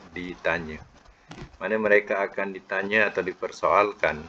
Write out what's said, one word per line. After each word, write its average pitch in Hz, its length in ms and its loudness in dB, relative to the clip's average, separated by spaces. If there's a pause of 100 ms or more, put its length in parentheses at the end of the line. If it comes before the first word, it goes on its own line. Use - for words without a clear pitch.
(140)
ditanya. 85 640 -4 (800)
Mana 107 240 -2
mereka 104 400 4
akan 98 320 -4
ditanya 98 560 0
atau 92 160 -2
dipersoalkan 90 1040 0